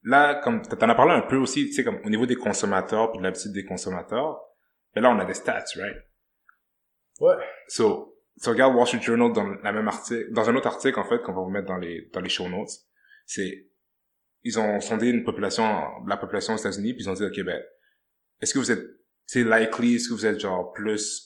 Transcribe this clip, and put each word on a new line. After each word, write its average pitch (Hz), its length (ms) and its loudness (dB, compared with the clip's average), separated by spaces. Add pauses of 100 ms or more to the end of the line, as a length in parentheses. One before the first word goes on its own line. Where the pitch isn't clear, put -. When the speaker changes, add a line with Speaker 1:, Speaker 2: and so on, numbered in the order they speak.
Speaker 1:
là, 143 400 6
comme 113 180 0
t-, - 140 -10
t'en 113 140 4
as 113 60 6
parlé 143 180 8
un 127 80 4
peu - 160 0
aussi, 135 300 0
tu 143 60 -8
sais, 131 100 0
comme 113 200 -2
au 107 60 -4
niveau 110 160 2
des 123 100 2
consommateurs 104 760 0
puis 110 80 -8
de 92 40 -10
l'habitude 95 300 -4
des 98 120 -6
consommateurs, 95 760 -4 (540)
mais 110 60 0
là, 123 100 8
on 107 80 4
a 92 60 0
des 92 80 -4
stats, - 300 -4 (140)
right ? - 180 -8 (1300)
Speaker 2:
Ouais. 180 140 6 (320)
Speaker 1:
So, - 520 0 (220)
tu - 80 -2
regardes 127 260 6
Wall 123 100 6
Street 120 160 -2
Journal 117 300 4
dans 107 160 0 (160)
la 104 80 -2
même 107 160 -2
article, 117 460 -6
dans 117 160 2
un 120 60 4
autre 131 120 0
article, 131 320 -2
en 98 60 0
fait, 120 160 0
qu'on 101 120 -8
va 92 80 -6
vous 92 80 -8
mettre 95 180 -6
dans 92 100 -6
les, 85 360 -10
dans 92 60 -6
les 92 100 -6
show 92 200 -4
notes, 92 200 -6 (560)
c'est, - 440 -8 (720)
ils 113 160 -2
ont 104 220 0
sondé 113 280 0
une 120 140 0
population, 101 400 -2 (420)
la 98 120 -4
population 101 380 -4
aux - 20 -4
États-Unis, 101 360 -4
puis 127 100 -10
ils 98 60 -6
ont 95 40 -2
dit, « 95 120 -6
OK, 98 200 -4
ben, 85 160 -6 (800)
est-ce - 120 -2
que 139 60 2
vous 120 120 2
êtes, 104 100 0 (480)
tu 127 120 2
sais, - 20 6
likely, 113 520 4
est-ce 113 140 -2
que 117 60 -4
vous 107 100 -2
êtes, 104 140 0
genre, 92 340 -4
plus 107 520 -4